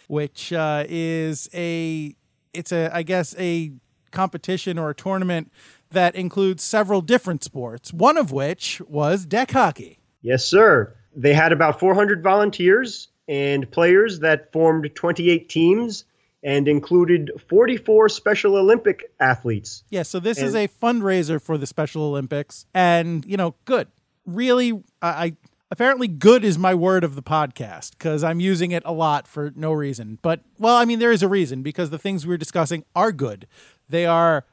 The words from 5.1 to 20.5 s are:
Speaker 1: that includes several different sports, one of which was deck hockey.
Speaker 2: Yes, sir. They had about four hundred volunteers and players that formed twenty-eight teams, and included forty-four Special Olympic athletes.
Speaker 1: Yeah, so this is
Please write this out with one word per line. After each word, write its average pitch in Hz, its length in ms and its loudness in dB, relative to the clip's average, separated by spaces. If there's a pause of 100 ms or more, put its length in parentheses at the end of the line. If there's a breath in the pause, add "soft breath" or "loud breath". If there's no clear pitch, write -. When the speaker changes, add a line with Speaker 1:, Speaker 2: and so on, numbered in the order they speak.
Speaker 1:
that 175 240 2
includes 185 480 -2
several 202 380 0
different 180 420 0
sports, 123 500 -14
one 240 240 2
of 208 140 0
which 139 560 -6
was 156 400 -2
deck 226 240 -2
hockey. 220 480 0 (240)
Speaker 2:
Yes, 123 200 0
sir. 175 520 6 (200)
They 143 200 4
had 160 160 4
about 151 280 2
four 190 140 2
hundred 202 300 0
volunteers 202 880 2 (180)
and 143 420 -2
players 180 520 4
that 156 300 -2
formed 160 440 0
twenty-eight 170 540 0
teams, 202 560 0 (380)
and 143 240 0
included 160 640 2 (180)
forty-four 220 600 4
Special 208 480 0
Olympic 208 640 2
athletes. 123 720 -2
Speaker 1:
Yeah, 185 140 -4
so 180 160 -6
this 202 180 -2
is 139 160 -2